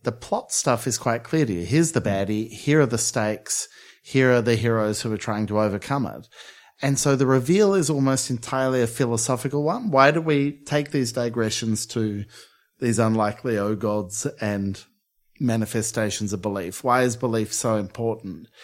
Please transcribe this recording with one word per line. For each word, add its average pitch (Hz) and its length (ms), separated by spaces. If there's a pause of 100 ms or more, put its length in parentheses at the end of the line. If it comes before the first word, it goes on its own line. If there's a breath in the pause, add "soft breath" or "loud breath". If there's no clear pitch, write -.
the 117 100
plot - 400
stuff 120 340
is 120 120
quite 117 260
clear 156 220
to 104 80
you. 87 100
Here's 151 280
the 120 100
baddie, 107 480
here 143 320
are 135 40
the 117 120
stakes, - 680 (340 loud breath)
here 131 320
are 120 80
the 117 140
heroes 110 440
who 113 100
are 107 60
trying 107 300
to 104 120
overcome 107 460
it. 64 240 (540 loud breath)
And 139 160
so 143 160
the 131 120
reveal 165 480
is 160 160
almost 135 400
entirely 131 500
a 117 60
philosophical 127 760
one. 208 280
Why 139 200
do 160 120
we 143 420
take 147 280
these 123 200
digressions 113 760
to 104 360 (540 soft breath)
these 117 200
unlikely 110 600
O-gods 104 680 (140)
and 98 420 (580)
manifestations 107 920
of 92 100
belief? 98 420
Why 127 180
is 120 140
belief 113 360
so 113 240
important? 98 720 (160 loud breath)